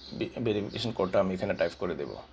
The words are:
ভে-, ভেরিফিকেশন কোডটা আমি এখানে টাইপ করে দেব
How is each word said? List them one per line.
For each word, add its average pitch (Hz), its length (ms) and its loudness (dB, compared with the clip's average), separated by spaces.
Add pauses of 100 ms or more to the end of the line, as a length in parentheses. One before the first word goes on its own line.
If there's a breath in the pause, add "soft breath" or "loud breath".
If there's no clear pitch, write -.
(200)
ভে-, - 240 -4
ভেরিফিকেশন 113 480 0
কোডটা 98 280 2
আমি 95 140 4
এখানে 98 200 0
টাইপ - 260 2
করে 90 160 0
দেব 67 200 -6 (180)